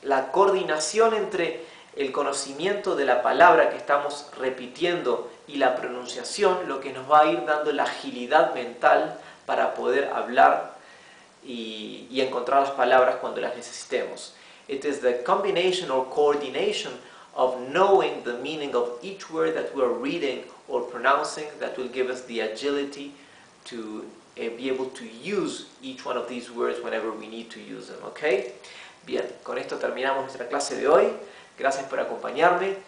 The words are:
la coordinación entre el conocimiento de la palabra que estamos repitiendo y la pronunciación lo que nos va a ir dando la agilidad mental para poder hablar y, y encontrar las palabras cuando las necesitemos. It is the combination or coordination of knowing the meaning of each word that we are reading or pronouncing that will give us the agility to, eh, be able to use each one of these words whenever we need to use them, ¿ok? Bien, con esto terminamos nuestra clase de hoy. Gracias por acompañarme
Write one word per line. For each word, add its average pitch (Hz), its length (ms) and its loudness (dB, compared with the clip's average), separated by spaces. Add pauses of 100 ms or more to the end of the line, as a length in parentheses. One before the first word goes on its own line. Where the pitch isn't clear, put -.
la 135 300 0
coordinación 196 800 4
entre 180 500 -2 (320)
el 135 160 -2
conocimiento 147 800 -2
de 139 120 0
la 123 160 4
palabra 151 480 8
que - 80 -6
estamos 143 480 -2 (120)
repitiendo 131 920 -2 (180)
y 147 80 -10
la 131 200 4
pronunciación 127 920 -2
lo 135 100 -4
que 135 140 -8
nos 123 180 -8
va 151 100 10
a 156 60 8
ir 165 200 0
dando 151 260 2
la 135 120 2
agilidad 123 680 0
mental 123 680 2 (280)
para 120 280 0
poder 123 400 0
hablar 120 600 4 (680)
y, 107 680 -10
y 131 100 -2
encontrar 131 400 2
las 139 120 0
palabras 127 440 4
cuando 117 240 -6
las 123 160 -4
necesitemos. - 760 -8 (340)
It 139 160 -6
is 147 160 -2
the 120 220 0
combination 185 680 0
or 131 200 0
coordination 147 840 0 (420)
of 127 220 2 (140)
knowing 185 540 4
the 120 100 -4
meaning 143 400 -6
of 120 160 2 (120)
each 190 280 -12
word 160 240 0
that - 200 -4
we 135 80 2
are 123 60 4
reading 135 560 -2 (240)
or 127 140 -2
pronouncing 139 680 0 (120)
that 127 180 -6
will 123 100 -6
give 127 220 -2
us 123 160 -8
the 113 140 -6
agility 143 720 -4 (500)
to, 110 400 -10 (320)
eh, 120 140 -6
be 120 180 -8
able 131 220 -2
to - 160 -14
use 143 640 -6 (120)
each 262 240 -12
one 123 140 -4
of 117 100 -6
these 120 220 -10
words 120 320 -2
whenever 113 280 -4
we 107 160 -10
need 113 220 -12
to 110 100 -16
use 107 300 -14
them, 98 160 -14
¿ok? 185 480 -2 (540)
Bien, 127 180 -2 (180)
con 120 140 -6
esto 135 200 -6
terminamos 131 480 -2
nuestra 123 220 -8
clase - 300 -4
de - 120 0
hoy. 202 180 8 (520)
Gracias 135 280 0
por 131 120 -4
acompañarme 160 800 0 (120)